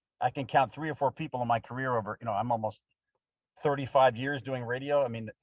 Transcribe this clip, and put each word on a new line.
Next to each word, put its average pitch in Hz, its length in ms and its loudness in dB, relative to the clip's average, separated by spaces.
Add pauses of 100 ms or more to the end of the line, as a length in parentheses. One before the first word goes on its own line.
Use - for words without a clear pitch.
(220)
I 123 80 2
can 131 160 -6
count 131 280 2
three 156 160 -6
or 147 60 -4
four 131 160 0
people 143 300 -6
in 120 60 -2
my 117 120 2
career 127 380 -4
over, 107 240 -4
you 120 40 -10
know, 117 60 -2
I'm 110 200 0
almost 110 280 -2 (840)
thirty-five 135 520 4
years 135 260 -4
doing 127 220 -6
radio. 139 400 0
I 127 40 0
mean, 113 220 -6 (140)